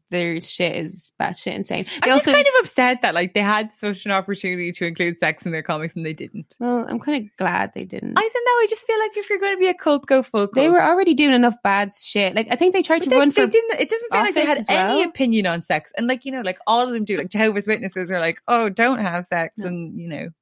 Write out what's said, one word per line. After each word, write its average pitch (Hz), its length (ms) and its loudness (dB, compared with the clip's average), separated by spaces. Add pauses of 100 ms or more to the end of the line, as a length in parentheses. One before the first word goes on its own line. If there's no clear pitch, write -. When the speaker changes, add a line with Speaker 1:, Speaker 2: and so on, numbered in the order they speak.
(120)
Speaker 1:
their 170 280 -2
shit 165 360 -4
is 175 440 -10
batshit - 360 -4
insane. - 300 -6
They - 60 -12 (120)
Speaker 2:
I'm 240 120 2
just - 120 2
Speaker 1:
also - 60 4
Speaker 2:
kind 587 140 4
of 523 120 4
upset 254 420 0
that, 165 140 0
like, 180 180 0
they 208 80 0
had 214 320 -2
such 208 320 -8
an 208 60 -2
opportunity 185 600 -4
to 175 120 -6
include 170 320 -2
sex 160 300 -4
in 170 40 -4
their 160 120 -6
comics 160 320 -6
and 165 100 -8
they 156 80 -6
didn't. - 460 -14
Speaker 1:
Well, 240 280 -2
I'm 226 120 -6
kinda 262 280 -4 (120)
glad 190 340 -2
they 190 120 -10
didn't. - 300 -10
Speaker 2:
I 392 60 4
don't 466 240 -2
know. 494 60 4
I 480 180 4
just 440 160 -6
feel 453 140 0
like 427 180 -4
if 403 140 -6
you're 392 80 -2
gonna 392 180 -2
be 370 100 4
a 359 60 2
cult, 294 320 0
go 262 160 4
full 220 240 -2
cult. 202 80 -6
Speaker 1:
They 277 160 4
were 349 140 6
already 349 320 4
doing 285 180 4
enough 240 300 6
bad 202 280 0
shit. 196 440 -2
Like, 220 160 0
I 247 40 2
think 359 200 4
they 359 80 2
tried 320 160 2
Speaker 2:
But 330 60 -2
Speaker 1:
to 277 40 -2
Speaker 2:
they, 254 80 6
Speaker 1:
run 285 120 6
Speaker 2:
they 415 120 2
Speaker 1:
for 247 60 4
Speaker 2:
didn't. 453 320 2
It 302 100 -2
doesn't 466 220 -6
sound 208 140 2
like 403 100 -2
they 302 60 2
Speaker 1:
office 302 80 2
Speaker 2:
had 285 100 2
Speaker 1:
as 214 100 -4
Speaker 2:
any 208 300 2
Speaker 1:
well. 349 100 0
Speaker 2:
opinion 226 380 0
on 170 160 -2
sex. - 340 -4
And, 233 80 -2
like, 247 180 -2
you 262 80 -10
know, 262 100 -6
like, 185 260 -6
all 233 180 2
of 254 80 -4
them 226 100 -4
do. 196 140 -2
Like, 165 120 -4
Jehovah's 208 360 0
Witnesses 190 460 -4
are 185 80 -2
like, 165 280 -2
"Oh, 233 220 2
don't 233 300 2
have 180 260 -4
sex," 165 320 -4
Speaker 1:
No. 202 120 -8
Speaker 2:
and, 170 300 -8
you 170 80 -12
know. 160 220 -10 (120)